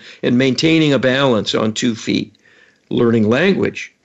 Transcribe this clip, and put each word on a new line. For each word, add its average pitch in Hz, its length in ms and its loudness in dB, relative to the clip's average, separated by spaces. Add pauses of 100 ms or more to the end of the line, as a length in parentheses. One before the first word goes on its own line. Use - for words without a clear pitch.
(220)
and 123 160 0
maintaining 151 520 2
a 135 80 2
balance 127 560 0
on 110 200 -2
two 120 200 -2
feet, - 400 -6 (540)
learning 113 400 2
language, 123 640 0 (120)